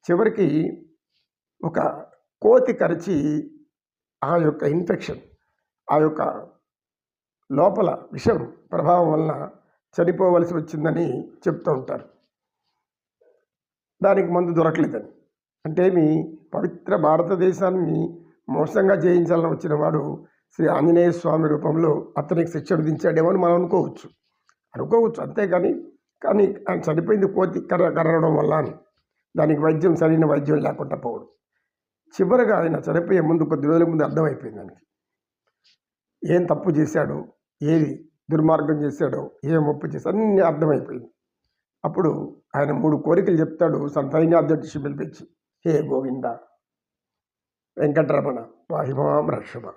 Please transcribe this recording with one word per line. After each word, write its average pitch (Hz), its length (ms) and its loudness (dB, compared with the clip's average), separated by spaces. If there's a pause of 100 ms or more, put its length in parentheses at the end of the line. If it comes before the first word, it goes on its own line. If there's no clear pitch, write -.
(100)
చివరికి 202 360 2 (1160)
ఒక - 420 -2 (360)
కోతి 233 300 6
కరిచి 165 440 -2 (1080)
ఆ 160 120 0
యొక్క 151 260 0
ఇన్ఫెక్షన్, 165 580 -2 (720)
ఆ 151 60 4
యొక్క 156 240 0 (1300)
లోపల 185 460 2 (140)
విషం 151 400 -2 (200)
ప్రభావం 170 400 2
వలన 151 380 -4 (460)
చనిపోవలసి 170 580 2
వచ్చిందని 156 760 -4
చెప్తూ - 440 -4
ఉంటారు. 131 320 -6 (2000)
దానికి 190 300 4
మందు 175 200 0
దొరకలేదని. 156 580 0 (560)
అంటే 175 240 2
మీ 160 480 0 (160)
పవిత్ర 175 420 -4
భారతదేశాన్ని 170 1300 0 (240)
మోసంగా 190 460 2
జయించాలని 170 560 2
వచ్చిన 151 240 -4
వాడు 151 520 -2 (280)
శ్రీ 165 120 0
ఆంజనేయ 170 440 4
స్వామి 160 380 0
రూపంలో 151 680 0
అతనికి 165 320 -2
శిక్ష 160 220 -4
విధించాడేమో 160 560 2
అని 190 100 2
మనం 175 160 4
అనుకోవచ్చు, 175 560 -2 (640)
అనుకోవచ్చు. 220 480 2
అంతేగాని, 208 500 0 (500)
కానీ 202 320 2 (160)
ఆయన 175 100 -2 (120)
చనిపోయింది 190 360 2
కోతి 190 320 -2
కర్ర-, 175 340 0
కర్రడం 160 420 2
వల్ల 151 180 2
అని, 156 200 -2 (600)
దానికి 151 240 2
వైద్యం 160 360 2
సరైన 160 300 4
వైద్యం 147 300 0
లేకుండా 143 400 -4
పోవడం. - 300 -10 (920)
చివరగా 214 380 2
ఆయన 160 320 -2
చనిపోయే 170 300 2
ముందు, 160 220 2
కొద్ది 143 240 -2
రోజుల 165 180 4
ముందు 160 180 0
అర్థమైపోయింది 135 580 -2
ఆయనకి - 260 -20 (1500)
ఏం 175 120 2
తప్పు 170 240 0
చేశాడో, 147 540 -2 (380)
ఏది 151 460 -2 (220)
దుర్మార్గం 156 520 2
చేశాడో, 143 480 -4 (140)
ఏం 156 200 2
ఒప్పు 147 220 -4
చేశాడో 185 320 -4
అన్నీ 208 240 2
అర్థమైపోయింది. 151 680 -2 (760)
అప్పుడు 160 520 -2 (200)
ఆయన 147 160 0
మూడు 147 240 0
కోరికలు 175 380 0
చెప్తాడు. 156 540 0
స-, 139 240 -4
సైన్యాధ్యక్షుడు 160 720 0
పిలిపించి, 143 460 -10 (380)
"హే 156 220 2
గోవింద, 131 360 -4 (1500)
వెంకటరమణ, 143 680 0 (240)
పాహి 135 240 -6
మాం 147 360 0
రక్షమ." 117 460 -10